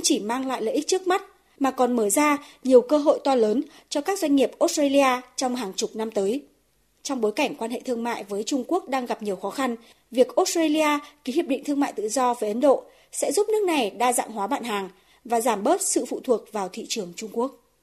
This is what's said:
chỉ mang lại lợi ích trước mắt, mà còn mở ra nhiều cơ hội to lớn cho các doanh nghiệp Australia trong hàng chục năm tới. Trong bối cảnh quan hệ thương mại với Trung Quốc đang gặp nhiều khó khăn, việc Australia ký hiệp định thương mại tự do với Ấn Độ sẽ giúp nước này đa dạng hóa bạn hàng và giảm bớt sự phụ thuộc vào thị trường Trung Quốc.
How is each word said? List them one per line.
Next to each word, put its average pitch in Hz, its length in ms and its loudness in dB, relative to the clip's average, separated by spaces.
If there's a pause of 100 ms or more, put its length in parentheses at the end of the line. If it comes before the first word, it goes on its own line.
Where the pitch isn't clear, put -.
chỉ 294 180 2
mang 240 260 -4
lại 240 160 -4
lợi 214 120 -2
ích 285 120 -2
trước 370 200 -2
mắt, 381 160 0 (380)
mà 269 100 2
còn 247 260 2
mở 208 140 2
ra 294 280 2 (260)
nhiều 254 240 8
cơ 302 100 4
hội 285 260 2
to 277 100 2
lớn 226 280 2 (260)
cho 294 120 -4
các 381 180 -2
doanh 285 180 2
nghiệp 262 140 4 (100)
Australia 277 600 4 (160)
trong 247 200 -2
hàng 208 200 -6
chục 214 180 -4
năm 220 160 -6
tới. 214 320 0 (600)
Trong 254 180 -6
bối 214 120 2
cảnh 269 260 -2
quan 226 120 -6
hệ 247 140 -8
thương 233 200 -4
mại 233 200 -6
với 196 220 -6
Trung 262 220 -2
Quốc 359 200 -2
đang 254 180 -2
gặp 220 160 -6
nhiều 202 140 -4
khó 196 140 -8
khăn, 247 260 -2 (340)
việc 247 260 2
Australia 311 640 2 (260)
ký 254 80 -4
hiệp 320 160 0
định 262 180 -2
thương 285 140 0
mại 277 120 0
tự 208 160 -4
do 247 320 0
với 214 100 -2
Ấn 220 100 -4
Độ 269 240 4 (280)
sẽ - 200 -2
giúp 403 200 2
nước 427 140 2
này 285 240 2
đa 247 220 2
dạng 240 200 -2
hóa 208 140 -2
bạn 247 180 -4
hàng 202 240 -4 (360)
và 233 160 0
giảm 220 220 0
bớt 320 200 2
sự - 260 0
phụ - 160 -6
thuộc 220 280 0
vào 196 200 -4
thị 214 160 -12
trường 180 280 -6
Trung 220 160 -12
Quốc. 254 200 -4 (300)